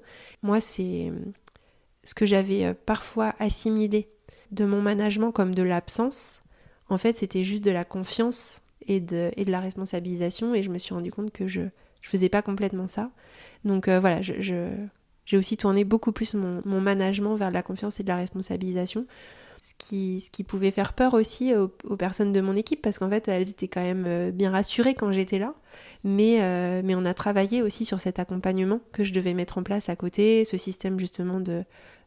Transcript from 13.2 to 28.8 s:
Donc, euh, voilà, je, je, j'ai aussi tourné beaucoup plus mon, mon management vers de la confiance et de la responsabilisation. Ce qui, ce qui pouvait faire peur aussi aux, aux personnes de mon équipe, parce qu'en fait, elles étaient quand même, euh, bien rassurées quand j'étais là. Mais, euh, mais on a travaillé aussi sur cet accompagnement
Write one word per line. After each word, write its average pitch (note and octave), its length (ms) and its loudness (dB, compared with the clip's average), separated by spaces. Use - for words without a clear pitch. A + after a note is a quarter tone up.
Donc, G3 220 0
euh, F#3 140 6
voilà, F#3 200 4
je, F#3 200 -4
je, F3+ 280 -4
j'ai G3+ 100 2
aussi G3 200 2
tourné G3+ 280 2
beaucoup A3 260 2
plus A3 240 -4
mon, F3+ 300 -4
mon G3 160 -2
management G3 560 0
vers G3+ 140 0
de F3 40 -2
la F3+ 80 0
confiance G#3 380 -8
et - 20 -6
de G3 60 -4
la F3+ 80 0
responsabilisation. F#3 880 -4
Ce - 140 -16
qui, F#3+ 460 -4
ce - 80 -10
qui - 120 -8
pouvait G3 280 0
faire G3 240 -2
peur B3+ 180 4
aussi A#3+ 420 2
aux, G3 160 4
aux G#3 120 -4
personnes F#3+ 360 0
de G3 80 4
mon G3 160 2
équipe, A3 240 -2
parce G#3 180 -2
qu'en F#3+ 120 -2
fait, G#3+ 180 0
elles F#3 220 2
étaient F#3+ 180 -8
quand - 140 -4
même, F3+ 240 -2
euh, F3 240 0
bien F#3 200 0
rassurées A#3 440 2
quand G#3+ 180 0
j'étais F#3+ 260 0
là. A#3 160 -4
Mais, G#3+ 380 6
euh, F3+ 420 2
mais F#3+ 120 2
on F3+ 100 2
a F3+ 80 2
travaillé G3+ 480 2
aussi A3 240 0
sur F#3+ 160 -2
cet - 180 -2
accompagnement F#3 640 0